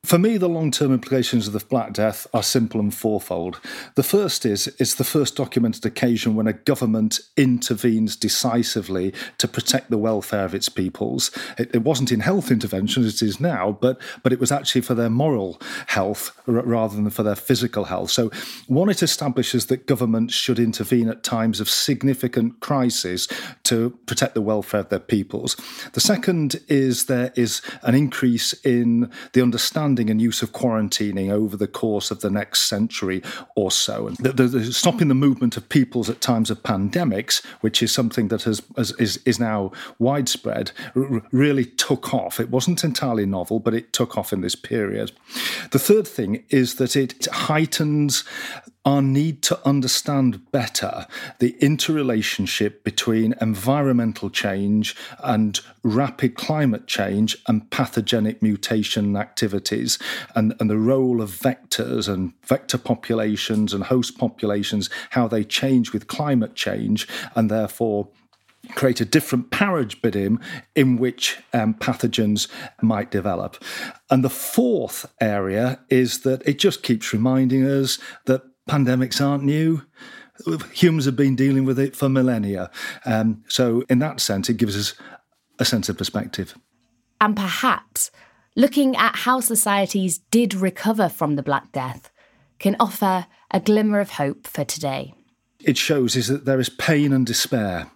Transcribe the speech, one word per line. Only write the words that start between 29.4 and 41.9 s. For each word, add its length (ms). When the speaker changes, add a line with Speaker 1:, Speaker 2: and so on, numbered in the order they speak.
Speaker 1:
understanding 480
and 320
use 220
of 80
quarantining 800
over 260
the 100
course 440
of 100
the 80
next 400
century 540
or 160
so. 340
And 120
the, 140
the, 120
the 280
stopping 360
the 80
movement 420
of 100
peoples 440
at 100
times 300
of 100
pandemics, 840
which 200
is 100
something 360
that 160
has, 180
has, 220
is, 260
is 140
now 320
widespread, 760
r-, 200
r-, 160
really 340
took 480